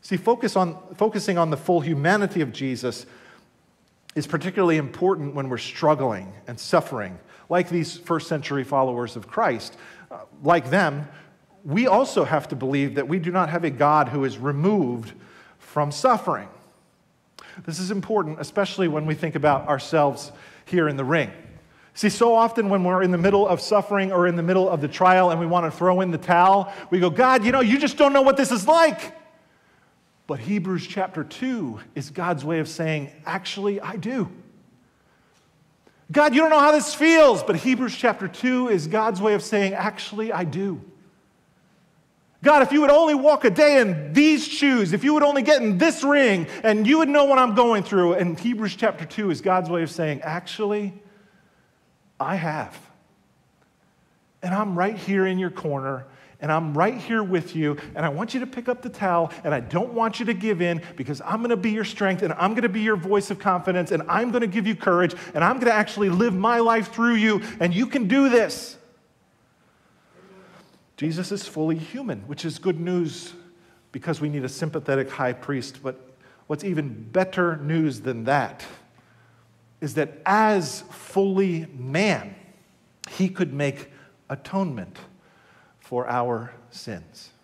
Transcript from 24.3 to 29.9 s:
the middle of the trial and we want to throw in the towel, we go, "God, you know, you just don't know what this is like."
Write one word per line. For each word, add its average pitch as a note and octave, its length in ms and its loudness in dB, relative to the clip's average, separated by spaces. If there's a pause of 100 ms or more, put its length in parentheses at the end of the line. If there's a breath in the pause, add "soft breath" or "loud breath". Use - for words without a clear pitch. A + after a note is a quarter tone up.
the E3+ 80 -2
middle F#3 260 2
of E3 100 -2
the C#3+ 80 -4
trial F#3 440 4
and E3 80 -2
we F3 40 -2
want E3+ 260 0
to - 60 -12
throw F3+ 240 2
in F#3 120 0
the D#3+ 60 -4
towel, F#3+ 540 4 (160 loud breath)
we F#3 120 2
go, F3 100 2
"God, B3+ 340 4
you A#3+ 60 2
know, C4+ 100 2
you B3 180 4
just C#4+ 200 -2
don't C#4+ 140 6
know C#4 100 6
what C4+ 140 6
this C4 160 0
is G#3 140 -2
like." D#4+ 460 4 (1160 soft breath)